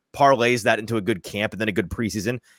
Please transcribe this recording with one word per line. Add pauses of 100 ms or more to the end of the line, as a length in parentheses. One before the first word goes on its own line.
(140)
parlays
that
into
a
good
camp
and
then
a
good
preseason, (200)